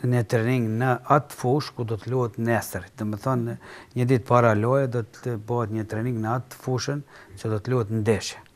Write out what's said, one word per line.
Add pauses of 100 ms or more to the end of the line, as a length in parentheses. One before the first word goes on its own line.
në
trajning
në (100)
atë
fushë
ku
do
të
luhet
nesër.
Do
me
thonë, (340)
një
ditë
para
loje
do
të
bëhet
një
trajning
në
atë
fushën (320)
që
do
të
luhet
ndeshja. (160)